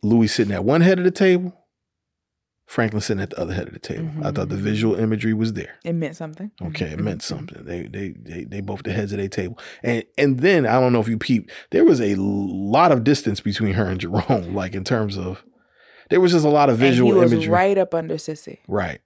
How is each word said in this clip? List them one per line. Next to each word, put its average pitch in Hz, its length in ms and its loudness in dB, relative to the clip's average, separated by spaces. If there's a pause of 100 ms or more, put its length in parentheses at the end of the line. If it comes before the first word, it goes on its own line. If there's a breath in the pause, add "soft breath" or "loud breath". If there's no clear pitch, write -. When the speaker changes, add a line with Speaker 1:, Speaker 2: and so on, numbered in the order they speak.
Speaker 1:
Louis 110 260 4
sitting 101 260 0
at 90 100 -4
one 151 180 2
head 185 160 4
of 180 60 -2
the 185 60 4
table. 180 440 2 (1120)
Franklin 107 340 -2
sitting 98 220 -4
at 98 80 -8
the - 100 -10
other 85 140 -6
head 90 120 -6
of - 60 -16
the - 60 -20
table. - 260 -10
Speaker 2:
Mm-hmm, 156 220 -8
Speaker 1:
I 98 40 -2
thought 95 200 -4
the - 60 -4
Speaker 2:
mm-hmm. 98 80 -6
Speaker 1:
visual 107 300 0
imagery 110 380 -2
was 110 220 -2
there. - 300 -12
Speaker 2:
It 170 100 -4
meant 160 220 -6
something. 170 340 -14 (120)
Speaker 1:
Okay, 156 280 -8
Speaker 2:
Mm-hmm, 76 100 -10
Speaker 1:
it - 20 -4
meant 104 200 -6
Speaker 2:
mm-hmm. - 140 -10
Speaker 1:
something. - 280 -16
They, 87 220 -10
they, 98 240 -10
they, 80 340 -14
they 98 160 -10
both 98 220 -10
the 101 100 -8
heads 101 200 -4
of 98 60 -6
their 98 100 -6
table. 95 300 -6 (240 loud breath)
And, 117 220 -2 (140)
and 135 220 2
then, 165 260 4
I 113 120 4
don't 127 140 4
know 120 80 4
if 107 80 0
you 113 80 -2
peeped, 117 340 -2 (200 loud breath)
there - 160 4
was 156 160 6
a 101 140 2
lot 101 760 0
of 117 120 2
distance 117 360 0
between 104 320 -2
her 95 140 0
and 92 120 -4
Jerome, 92 560 -2
<laughs> - 0 -
like, 92 200 -4
in 95 100 -6
terms 107 320 -2
of, 95 260 -8 (680 soft breath)
there 180 100 4
was 180 120 4
just 160 120 4
a 151 60 4
lot 147 180 6
of 123 60 4
Speaker 2:
And 113 60 0 (100)
Speaker 1:
visual 123 220 6
Speaker 2:
he 196 60 6
was 175 140 6
Speaker 1:
imagery. 165 180 0
Speaker 2:
right 190 280 2
up 185 160 -2
under 165 220 -4
Sissy. - 420 -12 (100)
Speaker 1:
Right. 92 380 -4